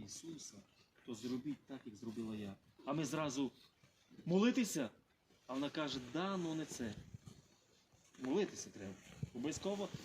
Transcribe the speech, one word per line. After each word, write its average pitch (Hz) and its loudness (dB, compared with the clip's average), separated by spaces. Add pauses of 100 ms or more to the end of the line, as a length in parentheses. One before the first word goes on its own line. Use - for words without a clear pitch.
Ісуса, 156 -10 (520)
то 120 -6
зробіть 127 -2
так, 131 -10
як 107 -10
зробила 110 -4
я». 101 -4 (300)
А 135 0
ми 151 4
зразу: 139 2 (760)
«Молитися?» 190 6 (560)
А 127 -6
вона 143 2
каже: 143 0 (140)
«Да, 190 2
ну 165 2
не 156 0
це». 113 -2 (1200)
Молитися 131 0
треба. 95 -8 (400)
Обов'язково, 196 0 (160)